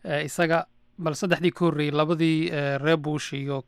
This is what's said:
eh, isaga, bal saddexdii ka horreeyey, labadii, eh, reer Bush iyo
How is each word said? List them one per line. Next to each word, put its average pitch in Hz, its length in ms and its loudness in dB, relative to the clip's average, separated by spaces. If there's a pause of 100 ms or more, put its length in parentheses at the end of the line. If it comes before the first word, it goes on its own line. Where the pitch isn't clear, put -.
eh, 147 200 -4
isaga, 165 420 0 (320)
bal 160 160 -2
saddexdii 175 360 2
ka - 140 -2
horreeyey, 147 260 2
labadii, 160 600 2
eh, 143 260 -2
reer 151 180 4
Bush 151 380 -4
iyo 139 340 -6